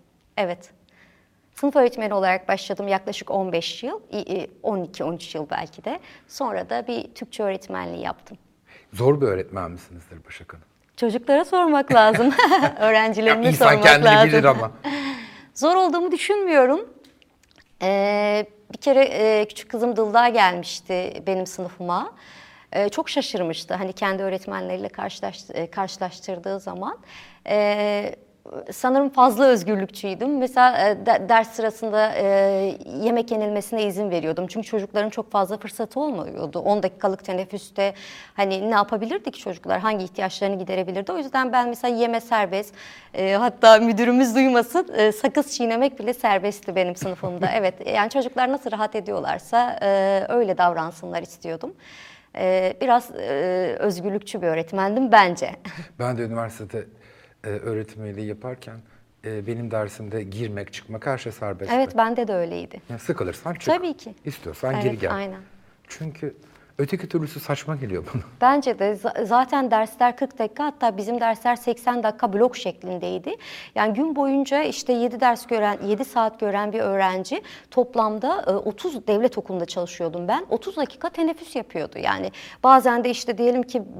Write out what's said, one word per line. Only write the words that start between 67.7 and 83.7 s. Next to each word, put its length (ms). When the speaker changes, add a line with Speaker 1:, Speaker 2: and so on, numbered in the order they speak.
Speaker 2:
geliyor 280
bana. 80
<laughs> 0
Speaker 1:
Bence 380
de 140
za-, 240
zaten 440
dersler 460
kırk 220
dakika, 260
hatta 320
bizim 240
dersler 360
seksen 460
dakika 300
blok 240
şeklindeydi. 800
Yani 200
gün 220
boyunca 460
işte 300
yedi 280
ders 260
gören, 400
yedi 180
saat 360
gören 320
bir 80
öğrenci 600
toplamda, 760
e, 40
otuz 560
devlet 320
okulunda 280
çalışıyordum 600
ben. 220
Otuz 260
dakika 320
teneffüs 480
yapıyordu. 420
Yani 320
bazen 400
de 60
işte 280
diyelim 240
ki, 200